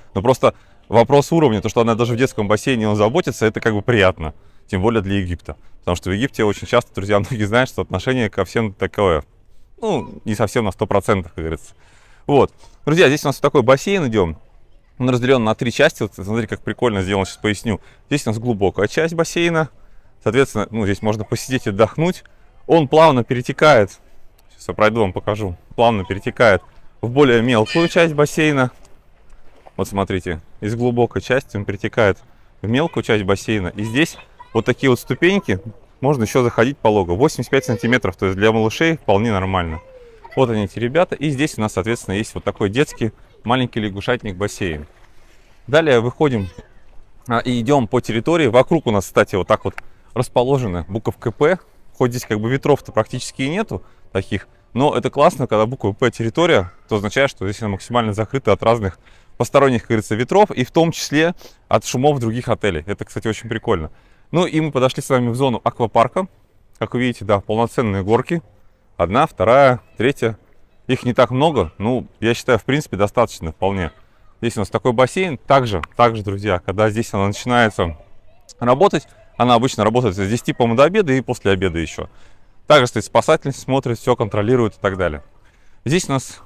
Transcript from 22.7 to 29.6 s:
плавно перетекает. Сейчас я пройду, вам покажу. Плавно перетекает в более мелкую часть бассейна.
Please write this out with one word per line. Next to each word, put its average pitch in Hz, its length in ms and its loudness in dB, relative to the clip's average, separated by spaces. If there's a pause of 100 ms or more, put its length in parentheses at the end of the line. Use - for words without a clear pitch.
плавно 151 360 6
перетекает. 123 760 2 (500)
Сейчас - 200 -16
я 90 40 -6
пройду, 110 280 2
вам 95 120 0
покажу. 104 420 -4 (200)
Плавно 117 280 2
перетекает 104 600 2 (380)
в 113 80 -4
более 120 340 4
мелкую 127 460 2
часть 165 260 2
бассейна. 147 560 2 (1040)